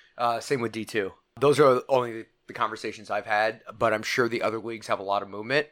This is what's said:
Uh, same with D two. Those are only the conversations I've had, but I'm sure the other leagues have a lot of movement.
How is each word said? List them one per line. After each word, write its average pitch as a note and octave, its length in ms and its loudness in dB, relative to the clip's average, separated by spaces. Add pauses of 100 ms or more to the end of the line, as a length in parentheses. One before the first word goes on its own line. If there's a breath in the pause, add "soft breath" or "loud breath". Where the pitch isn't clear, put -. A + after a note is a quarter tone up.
(160 loud breath)
Uh, A#2 240 -2
same C3+ 200 -2
with A2+ 120 -2
D A2 120 -6
two. G2+ 280 -2 (260)
Those C#3+ 220 4
are C3 280 8
only A#2+ 360 0 (220)
the A2 80 -16
conversations A2 560 -6
I've G#2 160 -4
had, A2 340 0 (180)
but A2+ 140 4
I'm G#2+ 100 0
sure A#2+ 260 0
the A2+ 140 -2
other A2 160 -2
leagues A2 300 -10
have G#2 100 0
a G2 60 -8
lot G2 180 0
of G2 60 -12
movement. A2+ 440 -4